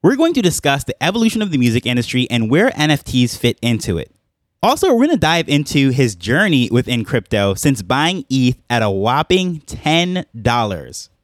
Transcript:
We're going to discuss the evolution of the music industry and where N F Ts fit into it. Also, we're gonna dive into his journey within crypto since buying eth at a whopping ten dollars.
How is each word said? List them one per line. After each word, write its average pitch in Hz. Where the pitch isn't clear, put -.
We're 220
going 320
to 262
discuss 143
the -
evolution 226
of 202
the 147
music 120
industry 123
and 117
where 190
N 151
F 147
Ts 123
fit -
into 110
it. -
Also, 294
we're 240
gonna 330
dive 165
into 143
his 127
journey 123
within 120
crypto 101
since 135
buying 143
eth 127
at 120
a 107
whopping 156
ten 180
dollars. 101